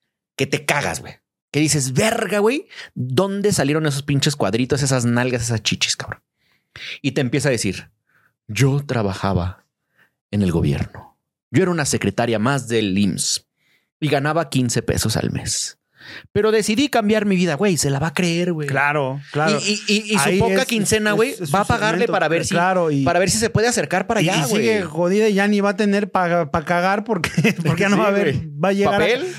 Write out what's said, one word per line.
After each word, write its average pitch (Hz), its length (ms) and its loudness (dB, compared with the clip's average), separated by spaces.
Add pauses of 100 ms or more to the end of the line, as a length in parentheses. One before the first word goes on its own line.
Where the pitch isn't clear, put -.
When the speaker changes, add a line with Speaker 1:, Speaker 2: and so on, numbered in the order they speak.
(380)
Speaker 1:
que 135 100 0
te 143 160 -4
cagas, 139 380 -2
güey. - 140 -16 (360)
Que 143 80 0
dices, 143 320 0
"Verga, 208 480 0
güey, 240 300 0 (260)
¿dónde 196 560 0
salieron 151 340 0
esos 139 180 -2
pinches 143 340 0
cuadritos, 123 460 0
esas 131 200 0
nalgas, 120 380 0
esas 117 220 -2
chichis, - 340 -2
cabrón?" - 240 -12 (800)
Y 139 100 -2
te 160 80 -2
empieza 139 300 0
a - 20 2
decir, 104 400 -4 (560)
"Yo 135 380 2
trabajaba 95 800 -2 (680)
en 104 120 0
el 90 100 2
gobierno. - 640 -2 (340)
Yo 151 120 4
era 180 80 2
una 160 140 0
secretaria 120 540 0
más 120 300 0
del 107 280 0
imss - 520 -2 (500)
y 156 80 -2
ganaba 151 420 0
quince 123 320 0
pesos - 360 -2
al - 140 -2
mes. - 440 -6 (560)
Pero 208 200 2
decidí 220 380 2
cambiar 214 360 2
mi 202 100 2
vida", 180 200 2
güey. 190 220 2
Se 143 140 0
la 139 80 0
va 156 80 0
a 160 60 -4
creer, 175 400 0
güey. 151 140 -6
Speaker 2:
Claro, 139 520 0 (120)
claro. 151 320 2
Speaker 1:
Y, 202 100 0 (140)
y, 208 100 2
y, 214 180 -2
y - 20 2
su 143 120 2
Speaker 2:
Ahí 180 100 2
Speaker 1:
poca 190 220 2
Speaker 2:
es, - 40 0
Speaker 1:
quincena, 214 460 0
Speaker 2:
es, - 60 2
Speaker 1:
güey, 233 140 2
Speaker 2:
es 156 220 -4
Speaker 1:
va 190 60 4
a 208 60 2
Speaker 2:
su - 20 -6
Speaker 1:
pagarle 220 320 0
Speaker 2:
segmento, 226 140 0
Speaker 1:
para 175 160 2
ver 160 160 0
si, 190 100 -2
Speaker 2:
claro, 180 340 2
y 139 140 0
Speaker 1:
para 170 160 2
ver 185 100 2
si 214 80 0
se 220 140 0
puede 214 160 2
acercar 185 400 0
para - 140 0
Speaker 2:
y, 160 80 2
Speaker 1:
allá, 214 160 2
Speaker 2:
y - 40 -2
sigue 220 300 2
Speaker 1:
güey. 175 100 -4
Speaker 2:
jodida 175 400 2
y 208 60 2
ya 196 120 2
ni 208 140 2
va 202 100 2
a 196 40 -4
tener 202 340 0
pa, 175 420 0
pa 170 140 -2
cagar 180 380 0
porque, 202 260 -2
<laughs> 170 360 0
porque 165 160 0
ya 196 80 2
no 202 80 4
Speaker 1:
Sí, - 40 2
Speaker 2:
va 220 40 2
a 208 40 4
haber, 196 240 2
Speaker 1:
güey. 156 160 -6 (100)
Speaker 2:
va 175 100 2
a 202 40 2
llegar 202 220 2
a, - 20 2
Speaker 1:
¿Papel? 247 300 0 (120)